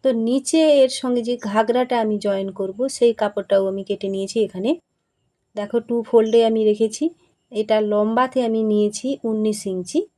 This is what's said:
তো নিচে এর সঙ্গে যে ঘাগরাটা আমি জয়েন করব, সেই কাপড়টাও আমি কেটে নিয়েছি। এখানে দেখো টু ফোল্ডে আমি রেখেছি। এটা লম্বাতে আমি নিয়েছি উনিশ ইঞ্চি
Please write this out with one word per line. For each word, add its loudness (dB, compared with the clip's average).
তো 2
নিচে 0
এর 4
সঙ্গে -2
যে -2
ঘাগরাটা 0
আমি 0
জয়েন -2
করব, -6
সেই 4
কাপড়টাও 0
আমি -6
কেটে -4
নিয়েছি। -6
এখানে -4
দেখো -4
টু -2
ফোল্ডে 4
আমি 0
রেখেছি। -2
এটা 0
লম্বাতে 0
আমি 0
নিয়েছি 0
উনিশ -2
ইঞ্চি -4